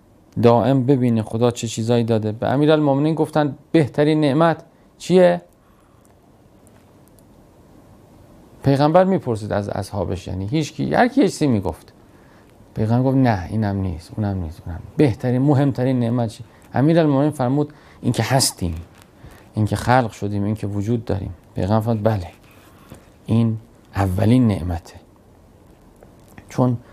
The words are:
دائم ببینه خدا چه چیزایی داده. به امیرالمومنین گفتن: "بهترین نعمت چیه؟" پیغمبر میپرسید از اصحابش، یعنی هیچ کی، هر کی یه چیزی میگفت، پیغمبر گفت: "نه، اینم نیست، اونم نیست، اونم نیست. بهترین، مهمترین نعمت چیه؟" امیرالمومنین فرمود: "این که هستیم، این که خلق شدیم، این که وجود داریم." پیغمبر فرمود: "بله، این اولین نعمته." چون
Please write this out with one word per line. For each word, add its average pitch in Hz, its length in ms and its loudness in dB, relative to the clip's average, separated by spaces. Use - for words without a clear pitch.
دائم 120 440 4
ببینه 123 360 2
خدا 113 280 -2
چه 117 180 -6
چیزایی 117 360 0
داده. 110 280 -2
به 107 160 -4
امیرالمومنین 151 680 2
گفتن: 151 440 -2
"بهترین 151 480 2
نعمت 151 440 0
چیه؟" 175 440 4
پیغمبر 151 420 4
میپرسید 117 480 -2
از 101 160 -2
اصحابش، 98 580 -6
یعنی 95 200 -6
هیچ 143 260 -4
کی، 135 220 -4
هر 247 140 2
کی 254 120 -2
یه 208 80 2
چیزی - 180 -2
میگفت، 98 460 -4
پیغمبر 117 280 0
گفت: 131 140 0
"نه، 113 340 2
اینم 101 260 -2
نیست، 92 400 -6
اونم 101 220 -2
نیست، 82 280 -10
اونم 85 120 -10
نیست. - 180 -20
بهترین، 127 460 0
مهمترین 135 580 0
نعمت 117 280 -2
چیه؟" - 180 -16
امیرالمومنین 147 560 2
فرمود: 147 420 -2
"این 123 120 -2
که 117 100 0
هستیم، 104 520 -2
این 107 120 0
که 104 100 -2
خلق 117 340 2
شدیم، 101 340 -6
این 107 100 -2
که 107 120 -8
وجود 104 380 -4
داریم." 92 300 -6
پیغمبر 101 260 0
فرمود: 110 220 -2
"بله، 104 260 0
این 113 320 0
اولین 101 500 2
نعمته." 87 480 -4
چون 127 280 0